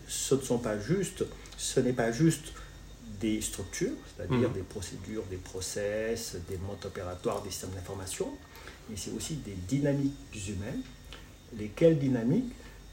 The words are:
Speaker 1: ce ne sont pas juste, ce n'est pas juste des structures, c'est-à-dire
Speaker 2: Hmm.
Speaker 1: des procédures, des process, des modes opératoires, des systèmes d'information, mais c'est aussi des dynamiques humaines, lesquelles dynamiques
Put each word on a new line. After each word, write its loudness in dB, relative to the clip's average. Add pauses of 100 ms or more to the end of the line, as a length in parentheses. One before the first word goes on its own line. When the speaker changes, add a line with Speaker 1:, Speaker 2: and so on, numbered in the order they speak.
Speaker 1:
ce 2
ne 0
sont 0
pas 0
juste, 0 (340)
ce 2
n'est 4
pas 2
juste 4 (680)
des 2
structures, -2 (240)
c'est-à-dire 4
Speaker 2:
Hmm. -2
Speaker 1:
des -2
procédures, -6
des -4
process, -2 (120)
des -4
modes -6
opératoires, -2
des -6
systèmes -6
d'information, -4 (600)
mais -6
c'est -6
aussi -4
des -6 (140)
dynamiques 4 (340)
humaines, -4 (760)
lesquelles 8
dynamiques 6 (400)